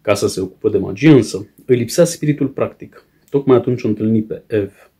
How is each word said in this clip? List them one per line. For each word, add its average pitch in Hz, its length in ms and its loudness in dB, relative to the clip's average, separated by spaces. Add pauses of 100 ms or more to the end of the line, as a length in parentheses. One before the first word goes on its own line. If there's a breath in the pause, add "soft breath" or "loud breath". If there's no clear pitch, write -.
Ca 104 140 0
să 101 140 -2
se - 120 -6
ocupe - 280 -6
de 104 100 -2
magie 98 320 2
însă, 123 360 4 (200)
îi 123 100 2
lipsea 120 280 0
spiritul 147 420 -2
practic. - 580 -8 (260)
Tocmai 139 260 2
atunci 123 260 -2
o 113 60 -2
întâlni 110 340 0
pe - 240 -10
Eve - 540 -6